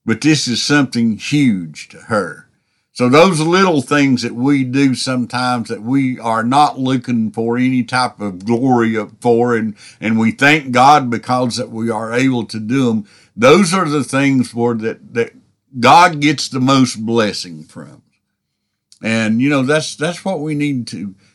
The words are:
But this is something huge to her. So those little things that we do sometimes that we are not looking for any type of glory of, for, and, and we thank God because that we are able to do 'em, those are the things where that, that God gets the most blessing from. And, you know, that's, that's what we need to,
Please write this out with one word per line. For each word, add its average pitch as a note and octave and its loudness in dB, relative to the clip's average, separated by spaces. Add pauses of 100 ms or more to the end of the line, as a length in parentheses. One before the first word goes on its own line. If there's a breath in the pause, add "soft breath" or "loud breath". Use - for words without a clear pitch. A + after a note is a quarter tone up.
But A2 -2
this D3 2
is A#2 -2
something A#2+ 0
huge G2 -2
to - -20
her. F#2 -6 (460)
So B2 0
those D#3+ 6
little E3+ 2
things C#3 0
that A2+ -6
we C3+ 0
do C3 0
sometimes B2 -4
that G#2 -8
we B2+ -2
are A2+ -2
not C#3 2
looking B2 -2
for A#2 -4
any B2+ 0
type B2 -4
of G2 -10
glory A#2 2
of, G#2 -6
for, A#2+ 2
and, A2 -4 (240 loud breath)
and A2+ 0
we A2+ 2
thank C#3 0
God C3 4
because A#2+ -4
that A#2 -8
we A2+ -6
are A2 -6
able B2+ 0
to A2 -12
do A#2+ -2
'em, A2 -2 (280 soft breath)
those D#3+ 4
are F#3 0
the D3 -2
things C3+ 0
where A#2+ -2
that, A2 -8
that A#2 -2 (480)
God D3+ 6
gets C#3+ 0
the C3+ -6
most B2+ 2
blessing G2 -4
from. C#2 -20 (1000)
And, A2+ 0
you C#3 2
know, C#3 2
that's, D3+ -2
that's E3 -8
what F3+ -4
we D#3 -6
need C#3+ -4
to, G2+ -10 (200)